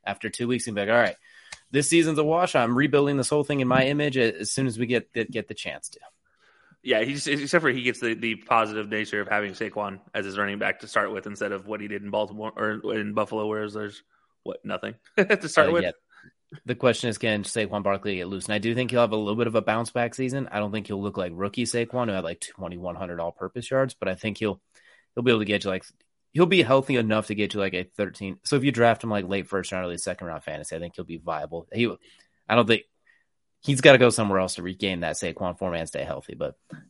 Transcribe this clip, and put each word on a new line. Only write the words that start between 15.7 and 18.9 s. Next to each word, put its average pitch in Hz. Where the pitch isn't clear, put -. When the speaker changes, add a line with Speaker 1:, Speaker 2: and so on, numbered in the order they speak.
Speaker 2:
with? 170
Speaker 1:
yeah. 85
The 127
question 120
is, 104
can 107
Saquon 104
Barkley 98
get 87
loose? 98
And 110
I 107
do 113
think 123